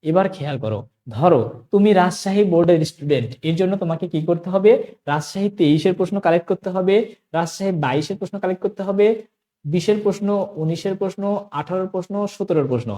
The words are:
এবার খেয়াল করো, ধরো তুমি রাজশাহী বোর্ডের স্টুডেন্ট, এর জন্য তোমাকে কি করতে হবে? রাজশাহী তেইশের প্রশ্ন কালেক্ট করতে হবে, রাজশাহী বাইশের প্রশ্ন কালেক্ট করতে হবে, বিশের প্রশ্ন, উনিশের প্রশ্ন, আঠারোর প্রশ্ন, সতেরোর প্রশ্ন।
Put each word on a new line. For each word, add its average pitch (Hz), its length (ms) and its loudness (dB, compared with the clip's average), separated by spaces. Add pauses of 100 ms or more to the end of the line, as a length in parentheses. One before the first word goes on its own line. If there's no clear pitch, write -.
এবার 175 240 2
খেয়াল 143 280 -8
করো, 107 220 -4 (300)
ধরো 117 320 4 (300)
তুমি 202 200 4
রাজশাহী 190 520 2
বোর্ডের 170 420 4
স্টুডেন্ট, 135 460 -2 (100)
এর 165 140 -2
জন্য 185 220 0
তোমাকে 165 300 -4
কি 165 180 -4
করতে 175 240 -2
হবে? 196 220 6 (360)
রাজশাহী 156 420 -2
তেইশের 170 460 4
প্রশ্ন 185 240 -2
কালেক্ট 170 280 2
করতে 190 220 -4
হবে, 185 260 0 (380)
রাজশাহী 170 440 -4
বাইশের 147 420 -2
প্রশ্ন 196 200 -10
কালেক্ট 185 240 -4
করতে 196 200 -6
হবে, 196 220 2 (600)
বিশের 175 340 0
প্রশ্ন, 202 280 -2 (280)
উনিশের 160 420 -4
প্রশ্ন, 190 260 -6 (280)
আঠারোর 185 380 -4
প্রশ্ন, 185 240 -8 (140)
সতেরোর 165 420 -2
প্রশ্ন। 110 280 -2